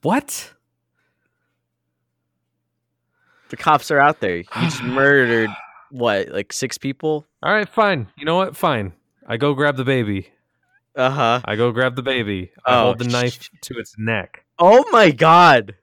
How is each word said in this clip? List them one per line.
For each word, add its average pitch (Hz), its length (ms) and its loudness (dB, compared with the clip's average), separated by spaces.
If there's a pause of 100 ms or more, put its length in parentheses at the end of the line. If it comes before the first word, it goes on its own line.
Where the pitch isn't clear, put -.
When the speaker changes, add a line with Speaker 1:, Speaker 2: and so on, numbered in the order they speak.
Speaker 1:
What? - 500 -4 (3000)
Speaker 2:
The 123 60 -12
cops - 340 0
are 147 80 2
out 143 220 2
there. 92 180 -4
You 87 60 -12 (160)
just 151 220 -4
Speaker 1:
<sighs> - 20 -10
Speaker 2:
murdered, 123 640 2 (400)
what, 117 380 -2
like, 98 240 -8
six - 260 -8
people? 151 480 -6 (160)
Speaker 1:
All 180 100 -2
right, 208 160 -2
fine. 190 400 -2 (100)
You 143 60 -16
know 165 120 0
what? 185 200 -2
Fine. 110 360 -2 (340)
I 113 100 -6
go 143 180 -2
grab 143 220 0
the 131 80 -6
baby. 107 440 -2 (680)
Speaker 2:
Uh-huh. 127 500 0
Speaker 1:
I 107 120 -4
go 120 160 0
grab 123 240 -2
the 131 60 -8
baby. 104 500 -4 (140)
I 127 100 2
Speaker 2:
Oh, 117 80 4
Speaker 1:
hold 113 140 0
the 123 100 -4
knife 123 360 -4
Speaker 2:
sh- - 40 -20 (140)
Speaker 1:
to 120 160 -12
its - 200 -14
neck. 107 460 -6 (140)
Speaker 2:
Oh 220 340 6
my 208 180 6
God. 147 720 4